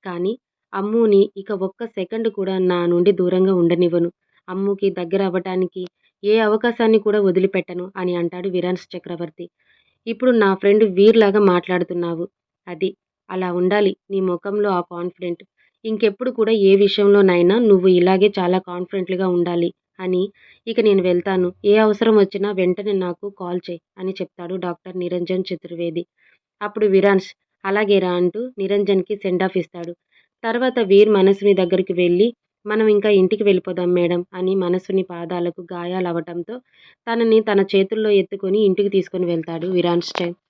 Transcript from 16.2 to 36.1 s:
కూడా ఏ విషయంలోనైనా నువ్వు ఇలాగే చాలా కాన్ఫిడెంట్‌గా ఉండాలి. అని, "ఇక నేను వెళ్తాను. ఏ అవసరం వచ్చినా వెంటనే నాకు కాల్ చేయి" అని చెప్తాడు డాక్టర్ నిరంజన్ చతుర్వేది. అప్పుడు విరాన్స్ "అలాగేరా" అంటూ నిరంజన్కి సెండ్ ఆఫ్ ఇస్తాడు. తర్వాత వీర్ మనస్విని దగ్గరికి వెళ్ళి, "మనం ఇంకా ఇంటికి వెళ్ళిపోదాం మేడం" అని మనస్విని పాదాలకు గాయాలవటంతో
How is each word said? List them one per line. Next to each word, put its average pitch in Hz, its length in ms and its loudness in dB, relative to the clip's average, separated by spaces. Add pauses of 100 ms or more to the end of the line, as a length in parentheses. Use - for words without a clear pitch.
కూడా 220 300 0
ఏ 196 140 6
విషయంలోనైనా 196 840 4
నువ్వు 196 280 4
ఇలాగే 185 400 4
చాలా 185 320 -2
కాన్ఫిడెంట్‌గా 180 680 -6
ఉండాలి. 175 420 -2 (320)
అని, 185 220 -2 (440)
"ఇక 226 120 -2
నేను 202 240 2
వెళ్తాను. 180 500 -2 (120)
ఏ 208 120 4
అవసరం 220 400 2
వచ్చినా 196 340 0
వెంటనే 185 400 -2
నాకు 185 380 -4
కాల్ 180 300 -8 (100)
చేయి" 170 120 -12 (160)
అని 190 140 -8
చెప్తాడు 185 440 -10
డాక్టర్ 180 420 -10
నిరంజన్ 180 460 -4
చతుర్వేది. 170 600 -8 (580)
అప్పుడు 208 260 -2
విరాన్స్ 190 420 4 (340)
"అలాగేరా" 196 480 0
అంటూ 180 460 -2
నిరంజన్కి 196 580 0
సెండ్ 185 280 -2
ఆఫ్ 185 140 -2
ఇస్తాడు. 170 360 -8 (500)
తర్వాత 240 360 -2
వీర్ 202 300 6
మనస్విని 196 440 4
దగ్గరికి 185 400 0
వెళ్ళి, 180 340 2 (380)
"మనం 220 220 0
ఇంకా 208 220 2
ఇంటికి 202 340 2
వెళ్ళిపోదాం 180 500 0
మేడం" 175 400 0
అని 185 220 -4
మనస్విని 185 480 -2
పాదాలకు 175 580 -8
గాయాలవటంతో 175 920 -6 (440)